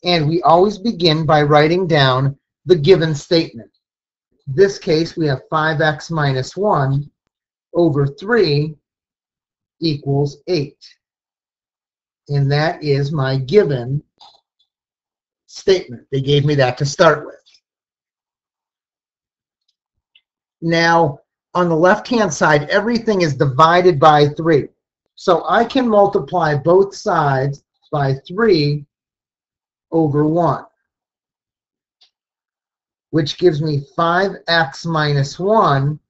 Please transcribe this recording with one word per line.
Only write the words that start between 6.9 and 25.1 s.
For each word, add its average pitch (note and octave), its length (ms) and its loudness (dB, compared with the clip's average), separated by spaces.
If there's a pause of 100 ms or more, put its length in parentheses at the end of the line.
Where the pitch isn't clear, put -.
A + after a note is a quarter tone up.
over D3 340 0
three D#3 680 -2 (1040)
equals C#3+ 680 -4
eight. D#3+ 360 -6 (1400)
And C#3+ 240 0
that D#3 320 -2
is C#3 280 -2
my C3+ 260 -2
given C#3 680 -2 (1400)
statement. - 640 -4
They C3+ 100 -4
gave C#3+ 220 0
me D3 120 0
that B2+ 240 0
to D3 60 -2
start D#3 400 2
with. - 100 -18 (3250)
Now, E3 600 0 (360)
on F3 140 0
the E3 60 0
left-hand F#3+ 580 2
side, D3+ 380 2
everything G#3 500 0
is D3+ 140 0
divided D#3+ 640 2
by D3 300 6
three. D#3 400 -2 (440)